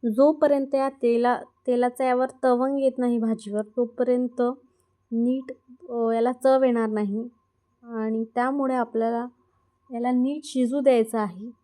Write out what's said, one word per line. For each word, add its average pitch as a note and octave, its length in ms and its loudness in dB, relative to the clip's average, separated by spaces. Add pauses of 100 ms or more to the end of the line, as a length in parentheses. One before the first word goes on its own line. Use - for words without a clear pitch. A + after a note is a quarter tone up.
(160)
जोपर्यंत C#4+ 600 4
या C4+ 140 0
तेला-, A#3+ 540 0 (240)
तेलाचा B3 380 0
यावर B3+ 220 0 (160)
तवंग C4 360 2
येत C4+ 180 2
नाही B3 200 0
भाजीवर, A3 440 -2
तोपर्यंत B3 800 -2 (720)
नीट, B3+ 400 -2 (380)
अ, A#3 260 -2
याला A#3 160 0
चव C4 320 2
येणार A#3 260 2
नाही G#3+ 400 -4 (540)
आणि A3+ 420 -4 (100)
त्यामुळे C4 400 -2
आपल्याला A#3 500 -2 (680)
याला A#3+ 200 -2
नीट C4+ 320 0
शिजू B3+ 360 -2
द्यायचं A#3 400 2
आहे. G#3 320 -6 (120)